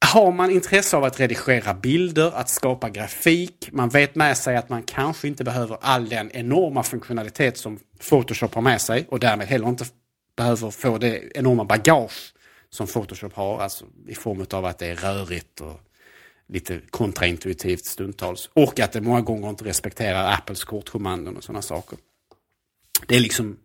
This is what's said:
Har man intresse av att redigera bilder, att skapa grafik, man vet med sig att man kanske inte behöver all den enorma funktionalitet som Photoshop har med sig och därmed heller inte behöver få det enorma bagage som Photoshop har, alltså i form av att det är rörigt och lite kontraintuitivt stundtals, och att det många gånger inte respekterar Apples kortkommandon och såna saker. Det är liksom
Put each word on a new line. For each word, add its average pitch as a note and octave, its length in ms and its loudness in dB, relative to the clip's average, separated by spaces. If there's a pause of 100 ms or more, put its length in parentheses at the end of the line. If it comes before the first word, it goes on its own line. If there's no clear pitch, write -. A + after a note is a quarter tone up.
Har G3+ 260 8
man F3+ 200 2
intresse F#3+ 460 2
av C#3+ 60 4
att C3 160 0
redigera A#2 540 2
bilder, D#3+ 640 2
att B2 140 -4
skapa B2 400 0
grafik, E3 840 0
man B2 180 0
vet C#3+ 260 4
med D3 220 4
sig B2+ 180 0
att A#2+ 140 -2
man A#2 140 -6
kanske D3 440 -4
inte C#3 160 -6
behöver A#2+ 380 -4
all B2 280 0
den A2 220 -4
enorma C3+ 520 0
funktionalitet A#2+ 760 -2
som G#2+ 220 -10 (300)
Photoshop A#2+ 460 4
har A2+ 60 0
med A#2 200 6
sig B2 280 0
och B2+ 100 -4
därmed G#2+ 280 2
heller A#2 220 0
inte B2 160 -2 (520)
behöver A2+ 340 0
få A2+ 260 -2
det A2+ 400 -4
enorma B2 280 4
bagage A2+ 680 2 (360)
som - 180 -8
Photoshop G2+ 460 -6
har, G2+ 280 -2
alltså - 240 -8 (220)
i G#2+ 80 -14
form F#2+ 360 -6
av F#2+ 140 -4
att F2 140 -6
det F2 80 -8
är E2+ 80 -6
rörigt F2+ 680 -6
och D2+ 180 -14 (760)
lite F2+ 260 -8 (100)
kontraintuitivt F2+ 960 -2
stundtals, F#2+ 680 -8
och C#3+ 260 4
att G#2+ 120 2
det A2+ 100 -6
många A#2+ 200 2
gånger G#2+ 280 -4
inte G2+ 160 -12
respekterar F#2+ 680 -2
Apples G2 300 -4
kortkommandon F#2+ 720 -8
och F#2 60 -16
såna - 180 -10
saker. - 360 -8 (1120)
Det B2 80 6
är B2+ 40 8
liksom A2 460 0